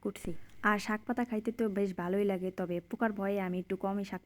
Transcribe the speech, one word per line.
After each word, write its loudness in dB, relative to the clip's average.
কুটছি। -4
আর 6
শাক 0
পাতা 0
খাইতে -2
তো 0
বেশ 2
ভালোই 2
লাগে, 2
তবে -2
পোকার 0
ভয়ে 0
আমি 0
একটু -2
কমই -2
শাক -6